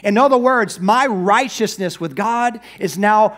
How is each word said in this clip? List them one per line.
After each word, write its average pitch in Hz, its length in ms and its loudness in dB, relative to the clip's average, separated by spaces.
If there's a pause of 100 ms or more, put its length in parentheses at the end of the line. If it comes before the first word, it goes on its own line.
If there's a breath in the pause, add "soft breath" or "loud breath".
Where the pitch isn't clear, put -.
In 208 140 0
other 269 200 4
words, 240 420 0
my 220 260 2
righteousness 202 960 -2
with 156 160 -8
God 233 440 -4 (200 loud breath)
is 165 180 -6
now 208 400 2